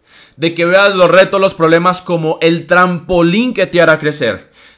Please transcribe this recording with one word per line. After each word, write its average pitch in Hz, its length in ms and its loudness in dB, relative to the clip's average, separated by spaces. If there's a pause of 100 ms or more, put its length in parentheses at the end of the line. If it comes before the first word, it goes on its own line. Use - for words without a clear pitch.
(360)
De 165 180 -4
que 170 100 -2
veas 196 300 2
los 175 160 4
retos, 190 300 2
los 196 140 0
problemas 170 460 0
como 160 400 -4
el 165 260 0
trampolín 180 840 0
que 190 140 -2
te 170 140 -2
hará 160 180 2
crecer. 139 520 -6 (280)